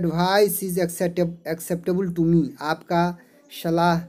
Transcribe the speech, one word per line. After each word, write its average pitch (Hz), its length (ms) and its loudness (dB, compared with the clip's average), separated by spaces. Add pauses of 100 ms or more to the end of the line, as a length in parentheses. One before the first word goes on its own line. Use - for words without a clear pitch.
advice 185 640 2
is 185 160 -4
acceptab-, 170 760 -2
acceptable 175 640 -4
to 165 160 4
me", 151 140 4 (120)
आपका 170 580 -2 (440)
सलाह 170 460 2